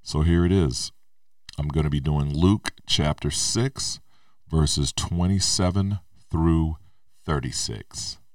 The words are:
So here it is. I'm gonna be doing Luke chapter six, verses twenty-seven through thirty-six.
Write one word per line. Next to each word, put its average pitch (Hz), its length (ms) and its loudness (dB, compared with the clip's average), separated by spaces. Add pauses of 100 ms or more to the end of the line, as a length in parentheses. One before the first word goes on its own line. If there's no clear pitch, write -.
So 73 200 -2
here 85 240 4
it 87 60 2
is. 80 400 0 (640)
I'm 73 100 -4
gonna 76 220 0
be 73 100 0
doing 73 340 -2
Luke 92 380 2 (160)
chapter - 420 0
six, - 720 -4 (500)
verses 73 420 0
twenty-seven 95 1080 0 (300)
through 80 480 2 (480)
thirty-six. - 920 -6 (180)